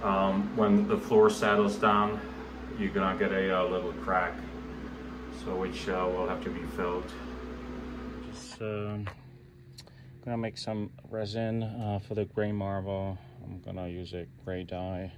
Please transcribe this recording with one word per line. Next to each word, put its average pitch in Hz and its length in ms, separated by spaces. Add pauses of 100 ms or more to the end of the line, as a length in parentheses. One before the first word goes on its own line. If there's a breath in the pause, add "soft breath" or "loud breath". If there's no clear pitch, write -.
Um, 98 540
when 208 300
the 214 100
floor 214 320
settles 151 480
down, 104 420 (600)
you're 98 100
gonna 95 280
get 95 140
a, 95 280
uh, 92 80
little 90 260 (100)
crack, 92 300 (1080)
so 95 120
which, 92 320
uh, 92 240
will 92 160
have 92 160
to - 60
be 85 140 (120)
filled. 90 340 (1200)
Just, - 300
um, 104 460 (1160 loud breath)
gonna 120 120
make 113 200
some 107 340 (180)
resin, 110 540
uh, 110 360
for 98 160
the 104 100
gray 104 260
marble. 98 680 (260 loud breath)
I'm 92 180
gonna 92 260
use 87 260
a 87 140 (160)
gray 92 200
dye. 92 540